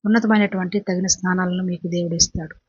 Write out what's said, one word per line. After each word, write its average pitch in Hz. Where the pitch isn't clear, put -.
ఉన్నతమైనటువంటి 208
తగిన 190
స్థానాలను 185
మీకు 175
దేవుడు 170
ఇస్తాడు. 160